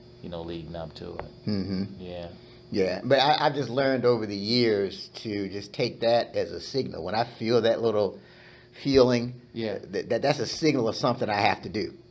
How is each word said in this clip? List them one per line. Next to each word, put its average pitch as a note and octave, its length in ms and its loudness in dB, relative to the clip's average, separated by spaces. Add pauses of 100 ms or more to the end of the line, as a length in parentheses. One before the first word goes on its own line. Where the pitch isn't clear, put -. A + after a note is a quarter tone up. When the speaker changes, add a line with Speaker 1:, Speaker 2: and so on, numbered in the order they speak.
(220)
Speaker 1:
you F2 60 -10
know, E2+ 140 -8
leading E2 340 -10
up D#2+ 180 -10
to F2 200 -12
it. E2 100 -10 (220)
Speaker 2:
Mm-hmm. F#2+ 380 -2 (140)
Speaker 1:
Yeah. F2+ 300 -10 (420)
Speaker 2:
Yeah, F#2 320 0
but C3 160 4
I, D3 280 4
I've D3+ 80 2
just C3 160 -4
learned C3 340 2
over A#2 220 4
the G2+ 100 -4
years G#2 720 2 (140)
to G2+ 260 -4
just G2+ 240 -10
take - 280 -4
that A#2 360 2
as F#2 160 -2
a E2+ 80 -8
signal. B2+ 420 -4
When F2+ 120 -4
I A2+ 100 2 (140)
feel A2+ 240 4
that A2 200 4
little G#2 380 2 (640)
feeling, B2 560 4 (140)
Speaker 1:
Yeah. A2 240 -4
Speaker 2:
th-, F#2+ 320 -4
that, A2+ 120 0
that's C#3+ 160 2
a A2+ 80 -2
signal C3 420 0
of G#2+ 60 -2
something A#2+ 340 0
I G#2 120 0
have G2+ 220 2
to A2 80 -8
do. F#2 240 -6 (160)